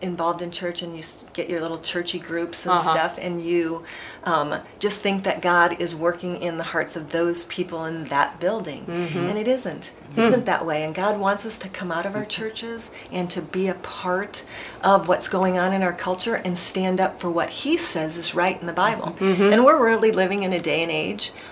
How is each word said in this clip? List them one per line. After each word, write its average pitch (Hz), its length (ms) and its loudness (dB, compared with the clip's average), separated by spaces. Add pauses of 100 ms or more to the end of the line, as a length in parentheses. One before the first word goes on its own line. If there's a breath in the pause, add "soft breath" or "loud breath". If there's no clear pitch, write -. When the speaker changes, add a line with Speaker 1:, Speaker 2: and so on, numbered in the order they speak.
Speaker 1:
involved 170 420 -2
in 175 80 -6
church 175 320 -6
and 170 120 -10
you 160 40 -10
s-, - 260 -10 (100)
get - 140 -4
your 170 120 -2
little 160 180 -6
churchy 175 400 -4
groups 170 480 -4
and 180 80 4
Speaker 2:
Uh-huh. 170 180 4
Speaker 1:
stuff, 160 280 2
and 175 200 -4
you, 165 440 0 (400 loud breath)
um, 147 320 2 (240)
just 208 220 2
think 196 200 0
that 180 180 0
God 175 400 4
is 165 140 -2
working 175 480 -2
in 165 160 -4
the 165 60 -4
hearts 160 320 -2
of 156 160 -8
those 170 320 0
people 170 400 -6
in 160 240 -6
that 143 320 2
building. 180 480 -4
Speaker 2:
Mm-hmm. 170 300 -4 (100)
Speaker 1:
And 202 100 -2
it 214 80 -2
isn't. 247 460 -2 (180)
It 147 40 -16
Speaker 2:
Hmm. 220 60 0
Speaker 1:
isn't 233 260 6
that 170 200 0
way. 156 160 0
And 156 140 -4
God 202 240 0
wants 202 260 0
us 214 120 -2
to 190 100 -8
come 185 240 -8
out 170 140 -2
of 196 100 -6
our 214 80 -4
churches 226 680 -8 (220 loud breath)
and 180 180 -4
to 185 100 -6
be 185 280 -2
a 185 60 0
part 185 680 -4 (400 loud breath)
of 190 240 6
what's - 220 2
going 185 280 2
on 185 160 2
in 190 120 2
our 175 80 2
culture 185 420 -2 (100)
and 175 140 0
stand 185 400 2
up - 220 0
for 180 100 -2
what 165 200 0
He 302 260 0
says 160 400 2
is 170 180 -4
right 175 260 2
in 175 60 -8
the 170 60 -6
Bible. 185 480 0
Speaker 2:
Mm-hmm. 190 320 6
Speaker 1:
And 233 120 8
we're 285 200 8
really 220 260 4
living 190 320 2
in 185 100 0
a 180 80 0
day 156 220 0
and 165 80 -2
age 160 400 -4 (220 loud breath)